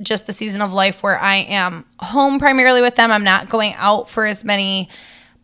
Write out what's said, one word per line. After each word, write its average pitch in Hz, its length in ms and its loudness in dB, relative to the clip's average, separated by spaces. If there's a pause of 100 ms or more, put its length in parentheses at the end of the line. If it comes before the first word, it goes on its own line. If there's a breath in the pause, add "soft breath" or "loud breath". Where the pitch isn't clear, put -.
just 208 240 -6
the 208 60 -8
season 202 280 -6
of 202 120 -4
life 190 300 0
where 196 160 0
I 196 180 2
am 185 480 -4 (140)
home 277 400 0
primarily 262 440 4
with 247 140 2
them. 233 140 4
I'm 208 140 0
not 190 240 2
going 214 260 -2
out 208 340 0
for 220 180 -2
as 208 180 -4
many 196 440 -2 (560 loud breath)